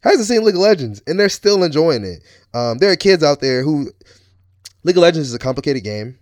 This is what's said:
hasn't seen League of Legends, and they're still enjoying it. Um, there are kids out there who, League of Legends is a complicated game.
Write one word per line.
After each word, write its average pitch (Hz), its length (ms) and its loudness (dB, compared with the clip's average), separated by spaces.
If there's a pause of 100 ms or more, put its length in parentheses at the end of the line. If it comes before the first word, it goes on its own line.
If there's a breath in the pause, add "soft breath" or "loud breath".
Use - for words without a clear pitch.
hasn't 311 240 2
seen 220 160 0
League 202 120 2
of 180 60 0
Legends, 143 440 0
and 175 140 -4
they're 202 100 2
still 202 340 0
enjoying 151 400 0
it. 87 200 -12 (320 soft breath)
Um, 120 240 -4
there 196 120 4
are 180 40 2
kids 185 280 2
out 143 160 2
there 131 220 -2
who, 143 300 -4 (920 soft breath)
League 175 140 2
of 180 40 6
Legends 160 260 4
is 117 80 -10
a 120 40 -8
complicated 131 440 -4
game. 107 380 -12